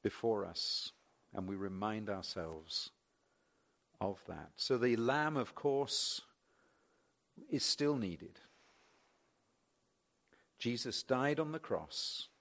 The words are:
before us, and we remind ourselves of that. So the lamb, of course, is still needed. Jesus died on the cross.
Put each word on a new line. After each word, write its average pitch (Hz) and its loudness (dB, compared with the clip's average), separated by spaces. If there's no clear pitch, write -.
before 104 2
us, - -4
and 95 -4
we 98 -2
remind 101 -2
ourselves 82 -4
of 98 -2
that. 78 -12
So 127 2
the 120 6
lamb, 143 2
of 120 -2
course, - 0
is 143 2
still 147 4
needed. 87 -4
Jesus 117 0
died 139 4
on 156 0
the 160 -4
cross. - -4